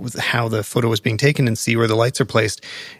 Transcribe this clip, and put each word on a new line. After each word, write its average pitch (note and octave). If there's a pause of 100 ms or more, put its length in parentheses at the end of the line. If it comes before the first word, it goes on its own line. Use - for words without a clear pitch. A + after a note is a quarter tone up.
(200)
how A#2
the A2
photo A#2
was A2+
being A2+
taken C#3+
and A2+
see A#2
where A2+
the A2
lights A#2
are B2
placed, A2 (380)